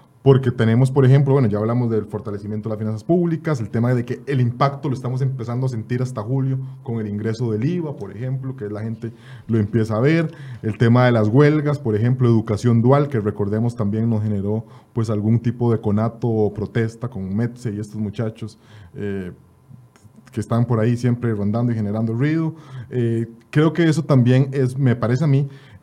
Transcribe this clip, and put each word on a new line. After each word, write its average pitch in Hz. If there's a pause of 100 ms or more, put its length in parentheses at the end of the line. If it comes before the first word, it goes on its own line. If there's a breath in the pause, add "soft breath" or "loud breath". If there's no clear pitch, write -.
(220 loud breath)
porque 131
tenemos, 120
por 135
ejemplo, 135
bueno, 135
ya 104
hablamos 117
del 107
fortalecimiento 104
de 110
las 104
finanzas 107
públicas, 165
el 101
tema 120
de 120
que 120
el 139
impacto 139
lo 123
estamos 127
empezando 127
a -
sentir 120
hasta 127
julio 131 (240 loud breath)
con 117
el 104
ingreso 110
del 107
iva, 160
por 98
ejemplo, 131
que 104
la 104
gente 113 (340 loud breath)
lo 113
empieza 110
a 110
ver, 160 (320 loud breath)
el 110
tema 123
de 123
las 107
huelgas, 147
por 110
ejemplo, 123
educación 117
dual, 139
que 110
recordemos 107
también 110
nos 110
generó, 107 (260 loud breath)
pues, 113
algún 107
tipo 117
de 110
conato 110
o 107
protesta 110
con 95
Metze 117
y 101
estos 107
muchachos, 107 (360 loud breath)
eh, 98 (1040)
que 110
están 117
por 117
ahí 117
siempre 120
rondando 107
y 113
generando 110
ruido. 156 (340 loud breath)
Eh, 117 (260)
creo 156
que 170
eso 160
también 131
es, 127
me 127
parece 123
a 160
mí, 139 (360 loud breath)